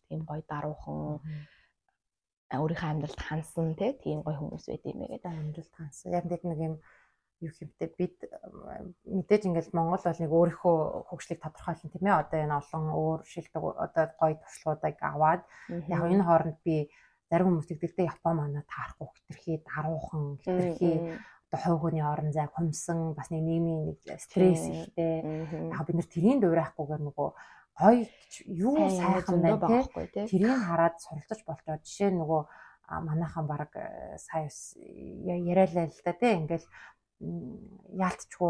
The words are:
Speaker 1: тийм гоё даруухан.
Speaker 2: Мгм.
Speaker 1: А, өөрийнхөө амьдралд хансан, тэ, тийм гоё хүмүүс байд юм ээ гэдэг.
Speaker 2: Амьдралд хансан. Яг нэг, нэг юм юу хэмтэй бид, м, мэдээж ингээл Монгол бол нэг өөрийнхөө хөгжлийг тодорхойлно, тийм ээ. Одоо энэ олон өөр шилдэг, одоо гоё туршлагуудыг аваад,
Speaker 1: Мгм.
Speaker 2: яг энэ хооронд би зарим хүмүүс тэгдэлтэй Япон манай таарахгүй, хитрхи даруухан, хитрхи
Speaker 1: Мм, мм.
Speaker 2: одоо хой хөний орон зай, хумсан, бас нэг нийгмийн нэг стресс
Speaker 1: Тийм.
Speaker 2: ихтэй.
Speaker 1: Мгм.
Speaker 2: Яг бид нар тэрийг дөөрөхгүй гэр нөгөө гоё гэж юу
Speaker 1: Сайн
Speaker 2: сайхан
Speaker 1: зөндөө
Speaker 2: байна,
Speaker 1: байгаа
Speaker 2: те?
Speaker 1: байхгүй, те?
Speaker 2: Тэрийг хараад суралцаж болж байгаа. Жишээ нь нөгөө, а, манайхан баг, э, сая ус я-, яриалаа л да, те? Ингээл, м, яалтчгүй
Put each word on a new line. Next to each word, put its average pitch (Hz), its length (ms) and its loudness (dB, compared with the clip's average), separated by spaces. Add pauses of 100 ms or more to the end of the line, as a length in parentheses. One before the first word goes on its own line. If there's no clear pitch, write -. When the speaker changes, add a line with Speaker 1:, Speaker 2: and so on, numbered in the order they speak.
Speaker 1:
тийм 160 160 -8
гоё 156 240 -8
даруухан. 151 720 -6
Speaker 2:
Мгм. 151 220 -10 (1120)
Speaker 1:
А, 135 80 -2
өөрийнхөө 160 280 -2 (120)
амьдралд - 160 -8
хансан, 160 560 -4
тэ, 240 240 -2
тийм 151 240 -6
гоё 151 160 -4
хүмүүс - 320 -10
байд - 160 -8
юм - 160 -8
ээ - 160 -10
гэдэг. 175 160 -10
Speaker 2:
Амьдралд 151 400 -8
хансан. 160 400 -14
Яг 175 160 0
нэг, 175 160 -4
нэг 160 160 -4
юм 160 120 -2 (680)
юу 160 80 -6
хэмтэй - 380 -10 (100)
бид, 180 260 -2
м, - 800 -14
мэдээж 202 420 2
ингээл 170 300 0
Монгол 170 260 0
бол 165 220 -2
нэг 156 100 -2
өөрийнхөө 170 440 6 (340)
хөгжлийг - 320 -10
тодорхойлно, - 480 -10
тийм 180 160 -2
ээ. 185 160 6
Одоо 156 180 -2
энэ 151 160 0
олон 156 280 -4 (100)
өөр 160 320 0
шилдэг, - 340 -10
одоо 160 440 0 (120)
гоё 156 220 4
туршлагуудыг - 640 -4
аваад, 156 400 2 (240)
Speaker 1:
Мгм. 170 240 -8
Speaker 2:
яг 170 140 0
энэ 185 200 4
хооронд 165 380 4
би 160 140 2 (560)
зарим 180 160 6
хүмүүс 165 200 2
тэгдэлтэй 170 380 -2
Япон 165 320 0
манай 147 260 -4
таарахгүй, - 460 -12
хитрхи - 500 -10
даруухан, 151 800 -4
хитрхи 180 560 2
Speaker 1:
Мм, 165 160 0
мм. 165 80 -8 (320)
Speaker 2:
одоо 151 80 -2
хой 170 220 2
хөний 156 260 0
орон 151 240 -2
зай, 147 160 0
хумсан, 165 680 -2
бас 160 140 -10
нэг 160 120 -2
нийгмийн 165 460 0
нэг 156 100 -8 (220)
стресс 175 420 4
Speaker 1:
Тийм. 160 100 -4
Speaker 2:
ихтэй. 165 520 -2
Speaker 1:
Мгм. 160 480 -6
Speaker 2:
Яг 151 120 -4
бид 170 140 -2
нар - 100 -2
тэрийг 220 300 4
дөөрөхгүй 165 480 2
гэр 147 160 -4
нөгөө 143 260 -2 (460)
гоё 226 320 6
гэж - 260 -20 (140)
юу 202 320 0
Speaker 1:
Сайн 190 160 4
Speaker 2:
сайхан 185 320 2
Speaker 1:
зөндөө 175 160 4
Speaker 2:
байна, 160 160 6
Speaker 1:
байгаа 170 100 2
Speaker 2:
те? 240 140 6
Speaker 1:
байхгүй, 170 220 -6 (100)
те? 196 60 -4 (100)
Speaker 2:
Тэрийг 220 320 4
хараад 170 400 4
суралцаж 156 400 -10
болж - 240 -10
байгаа. 156 160 -6
Жишээ - 320 0
нь 175 80 2
нөгөө, 156 180 2 (460)
а, 160 160 -6
манайхан 160 480 -2
баг, 147 240 -6
э, - 420 -12
сая 156 300 -6
ус - 320 -16
я-, - 640 -8
яриалаа 175 480 4
л - 160 -18
да, 175 80 2
те? 226 240 4
Ингээл, 160 280 -4 (520)
м, 165 400 -10 (400)
яалтчгүй 180 520 -2